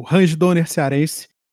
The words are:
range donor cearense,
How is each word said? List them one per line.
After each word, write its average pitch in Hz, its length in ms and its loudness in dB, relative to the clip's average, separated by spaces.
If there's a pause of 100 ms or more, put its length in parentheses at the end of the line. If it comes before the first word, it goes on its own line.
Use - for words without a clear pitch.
range 165 300 2
donor 170 280 0
cearense, 143 640 -4 (260)